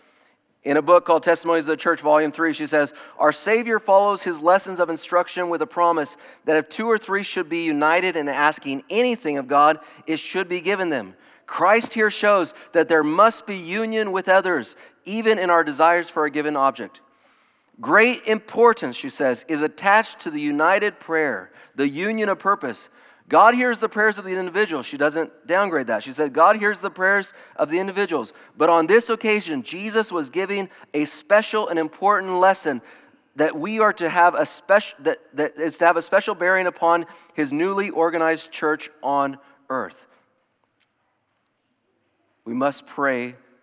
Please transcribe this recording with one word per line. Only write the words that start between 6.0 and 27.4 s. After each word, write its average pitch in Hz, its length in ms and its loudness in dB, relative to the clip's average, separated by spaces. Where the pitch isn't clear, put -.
that 156 100 2
if 151 140 -2
two 220 180 -6
or 226 100 2
three 196 260 -4
should 175 260 -6
be 170 160 -4
united 160 500 0
in 143 140 -4
asking 139 600 -2
anything 214 480 -2
of 131 120 -8
God, 151 300 4
it 156 120 -4
should 185 280 -6
be 180 140 -6
given 185 280 -2
them. 107 260 -6
Christ 214 500 0
here 214 140 2
shows 202 440 0
that 160 160 4
there 160 160 4
must 190 420 2
be 202 120 -10
union 208 560 -4
with 190 160 -4
others, 185 480 2
even 220 340 -2
in 180 120 -2
our 165 160 4
desires 160 440 2
for 156 140 -4
a 147 80 -2
given 147 240 -4
object. 135 460 -2
Great 208 440 2
importance," 220 680 0
she 139 140 -12
says, 127 380 -2
"is 151 140 -2
attached 196 600 0
to 175 80 -8
the 151 100 -8
united 160 600 0
prayer, 139 520 -4
the 139 140 0
union 208 400 -4
of 185 80 -2
purpose. 190 520 -4
God 202 280 8
hears 247 240 0
the 220 100 -2
prayers 214 280 0
of 202 60 -12
the 185 80 -8
individual." 185 500 -2
She 139 160 -10
doesn't 151 500 -4
downgrade 170 400 0
that. 110 160 -2
She 135 100 -14
said, 147 180 -2
"God 170 240 6
hears 208 240 -2
the 196 100 -6
prayers 190 440 -2